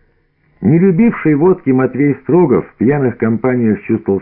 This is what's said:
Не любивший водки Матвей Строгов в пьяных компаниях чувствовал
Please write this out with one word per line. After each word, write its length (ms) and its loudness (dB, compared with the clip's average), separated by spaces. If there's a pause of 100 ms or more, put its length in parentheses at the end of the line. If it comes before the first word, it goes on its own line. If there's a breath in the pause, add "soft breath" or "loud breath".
(640)
Не 160 2
любивший 560 0
водки 360 0
Матвей 520 0
Строгов 420 2
в 100 -20
пьяных 420 -2
компаниях 640 -2
чувствовал 400 -4